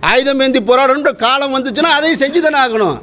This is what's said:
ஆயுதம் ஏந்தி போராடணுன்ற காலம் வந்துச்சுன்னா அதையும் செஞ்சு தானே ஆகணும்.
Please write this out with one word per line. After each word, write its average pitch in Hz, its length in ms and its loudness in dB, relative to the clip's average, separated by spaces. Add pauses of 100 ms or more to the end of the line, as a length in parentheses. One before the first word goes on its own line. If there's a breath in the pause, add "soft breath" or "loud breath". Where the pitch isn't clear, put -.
ஆயுதம் 269 360 0
ஏந்தி 262 140 2
போராடணுன்ற 262 520 0 (140)
காலம் 269 300 0
வந்துச்சுன்னா 269 420 -2
அதையும் 311 260 0
செஞ்சு 294 220 0
தானே 302 180 0
ஆகணும். 214 400 -2